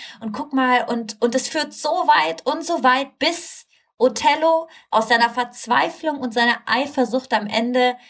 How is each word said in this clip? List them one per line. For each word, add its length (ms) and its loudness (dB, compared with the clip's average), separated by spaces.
und 120 -8
guck 200 -8
mal." 360 2
Und, 320 -6
und 140 0
es 140 0
führt 240 -4
so 160 -4
weit 580 0
und 180 -2
so 180 -2
weit, 360 2
bis 480 -4
Othello 720 2
aus 180 2
seiner 220 4
Verzweiflung 880 -2
und 140 -6
seiner 340 2
Eifersucht 680 -2
am 140 -2
Ende 480 0